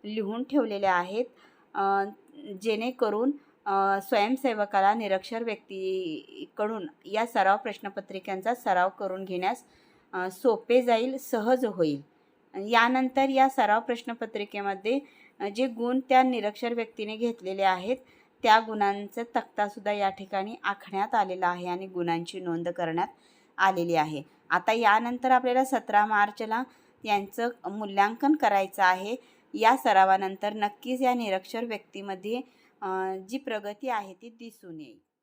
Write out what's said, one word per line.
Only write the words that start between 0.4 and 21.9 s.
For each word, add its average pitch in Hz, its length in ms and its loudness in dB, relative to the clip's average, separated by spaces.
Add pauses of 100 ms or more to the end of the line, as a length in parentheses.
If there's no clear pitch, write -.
ठेवलेल्या 208 500 0
आहेत, 190 300 0 (500)
अ, 196 300 0 (580)
जेणेकरून, 226 680 0 (360)
अ, 196 340 2
स्वयंसेवकाला 208 960 2
निरक्षर 220 500 -2
व्यक्तीकडून 190 1400 -6 (180)
या 214 220 -2
सराव 202 300 2
प्रश्नपत्रिकांचा 196 960 -6
सराव 185 340 2
करून 190 360 -6
घेण्यास, 185 400 -4 (480)
अ, 185 180 -4
सोपे 233 520 2
जाईल, 240 360 0
सहज 247 460 0
होईल. 165 380 -2 (680)
यानंतर 254 600 4
या 262 200 4
सराव 226 320 2
प्रश्नपत्रिकेमध्ये, 220 1400 -6 (160)
अ, 202 80 -4
जे 226 180 -2
गुण 240 340 -2
त्या 262 220 6
निरक्षर 233 520 0
व्यक्तीने 220 420 -6
घेतलेले 196 460 -4
आहेत, 190 340 0 (460)
त्या 226 180 8
गुणांचा 202 640 -4
तक्तासुद्धा 208 680 -4
या 202 160 0
ठिकाणी 196 540 -6
आखण्यात 202 520 -4
आलेला 185 340 0
आहे 180 180 -2
आणि 180 200 -6
गुणांची 170 540 -4